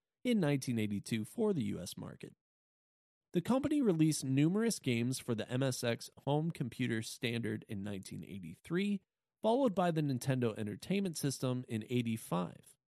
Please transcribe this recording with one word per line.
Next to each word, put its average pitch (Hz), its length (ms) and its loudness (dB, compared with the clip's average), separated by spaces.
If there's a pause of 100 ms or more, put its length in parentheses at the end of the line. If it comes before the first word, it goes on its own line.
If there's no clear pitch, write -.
(240)
in 240 160 2
nineteen 143 380 2
eighty-two 107 460 0
for 214 280 0
the 147 120 0
U 98 160 -2
S - 160 -10
market. - 360 -12 (1000)
The 180 80 2
company 285 400 2
released 160 440 4
numerous 165 560 4
games 123 400 0
for 117 160 -2
the 104 120 -4
M 127 140 0
S 131 220 0
X 120 260 -2 (140)
home 151 260 2
computer 120 500 -2
standard 113 680 -4
in 98 160 -6
nineteen 98 400 -8
eighty-three, 165 760 -4 (400)
followed 233 340 2
by 175 180 2
the 156 100 0
Nintendo 127 560 0
Entertainment 160 580 -4
System 127 520 -2
in 110 220 -4
eighty-five. 123 840 -2 (180)